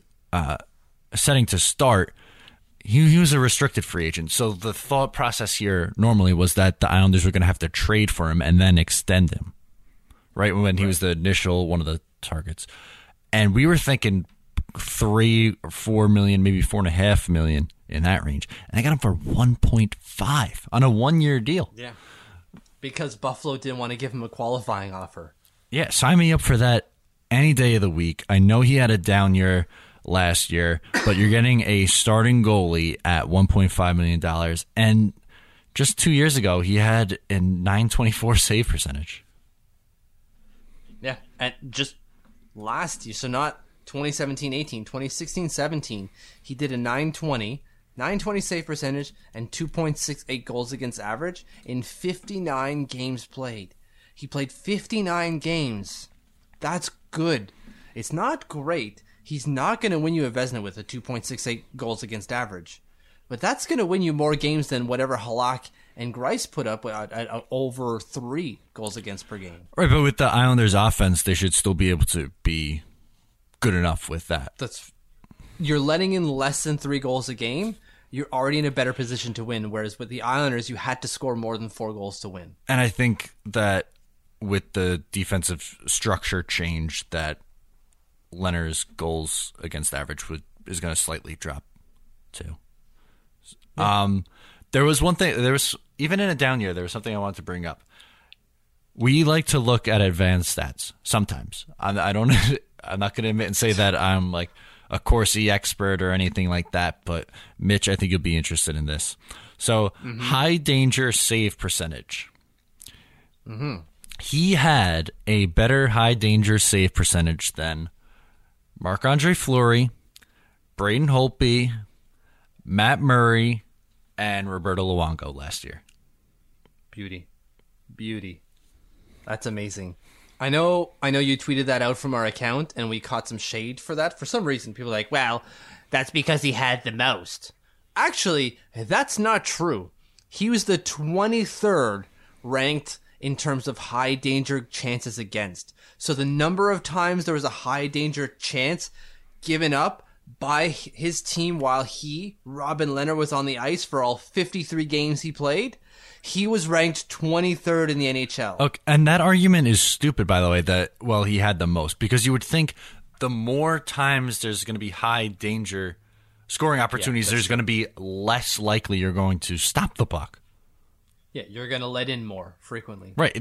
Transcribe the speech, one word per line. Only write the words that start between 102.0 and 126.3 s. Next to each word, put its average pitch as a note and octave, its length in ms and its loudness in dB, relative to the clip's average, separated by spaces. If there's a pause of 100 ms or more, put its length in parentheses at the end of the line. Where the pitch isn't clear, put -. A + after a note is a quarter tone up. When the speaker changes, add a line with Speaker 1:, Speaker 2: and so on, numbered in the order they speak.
Speaker 1:
don't, A2+ 200 4 (260)
<laughs> - 260 -20
I'm F#2+ 160 -8
not G2+ 140 -2
gonna A2 140 -2
admit A2 180 0
and G2 100 -4
say A2+ 160 2
that G2 220 2
I'm, F#2 380 2
like, F2 180 -6 (400)
a - 80 -4
Corsi G#2+ 520 2
expert G2 520 -2
or F#2 80 0
anything F#2 400 0
like F2 220 -4
that, F2 320 -2
but E2+ 240 -6 (300)
Mitch, G2+ 300 2
I F#2+ 80 2
think F#2+ 160 0
you'll F2+ 80 2
be E2 160 0
interested D#2+ 400 -2
in D2+ 100 -2
this. - 300 -6 (400)
So, A2 360 0 (120)
Speaker 2:
Mm-hmm. A#2 160 -12
Speaker 1:
high C3+ 360 2
danger C3+ 560 2
save A2 440 0
percentage. - 720 -8 (1200)
Speaker 2:
Mm-hmm. A#2 280 -8 (440)
Speaker 1:
He E3+ 340 0
had A2 560 2 (160)
a G#2 200 2
better A#2+ 420 2
high A#2 260 4
danger G#2+ 440 4
save F#2+ 360 4
percentage E2 580 2
than D#2+ 360 -6 (880)
Marc-Andre C#3 560 2
Fleury, B2 560 4 (840)
Braden A2+ 320 2
Holtby, B2+ 640 2 (920)
Matt G#2+ 360 2
Murray, A#2 640 4 (540)
and G2 320 -4
Roberto F#2 340 -2
Luongo D#2+ 500 -2
last C#2 300 -12
year. - 180 -16 (1080)